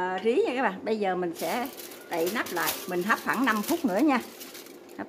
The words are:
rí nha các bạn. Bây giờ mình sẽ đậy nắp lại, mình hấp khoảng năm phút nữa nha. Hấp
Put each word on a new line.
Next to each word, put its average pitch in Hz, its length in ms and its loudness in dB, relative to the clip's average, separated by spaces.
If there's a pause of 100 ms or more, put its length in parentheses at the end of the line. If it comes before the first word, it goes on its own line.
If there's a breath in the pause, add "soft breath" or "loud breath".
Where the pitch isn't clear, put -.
(180)
rí 240 280 4
nha 311 100 0
các 269 60 0
bạn. 196 220 -2
Bây 220 140 0
giờ 185 180 0
mình 175 180 -2
sẽ 202 340 -4 (420)
đậy 170 240 0
nắp 269 180 0
lại, 160 180 4 (200)
mình 180 120 0
hấp 214 220 2
khoảng 190 200 2
năm 214 180 4
phút 330 220 0
nữa 190 140 2
nha. 269 220 4 (760)
Hấp 196 100 -8